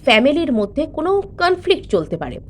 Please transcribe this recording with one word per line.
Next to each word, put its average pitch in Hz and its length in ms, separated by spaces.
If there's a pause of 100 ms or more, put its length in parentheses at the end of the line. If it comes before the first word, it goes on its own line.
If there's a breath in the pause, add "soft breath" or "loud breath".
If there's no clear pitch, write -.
ফ্যামিলির 277 480
মধ্যে 220 340
কোনো 349 340
কনফ্লিক্ট 359 680
চলতে 165 260
পারে। 131 340